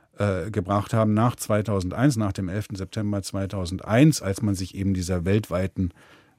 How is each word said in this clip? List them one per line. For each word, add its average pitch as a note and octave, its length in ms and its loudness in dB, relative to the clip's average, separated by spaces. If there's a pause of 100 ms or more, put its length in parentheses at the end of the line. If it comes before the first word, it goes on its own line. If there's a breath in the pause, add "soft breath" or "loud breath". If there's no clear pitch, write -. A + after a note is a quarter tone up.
(180 soft breath)
äh, G2 320 -2
gebracht G2+ 420 0
haben, A2 220 4
nach A2+ 220 2
zweitausendeins, G#2 840 0
nach G#2 140 -2
dem F#2 180 -6
elften G#2 260 -6
September G2+ 460 -4
zweitausendeins, G2 1000 2
als F#2+ 220 -2
man G2+ 120 2
sich F#2 200 -6
eben G2 180 0
dieser F2+ 320 0
weltweiten, F#2+ 680 0 (460 soft breath)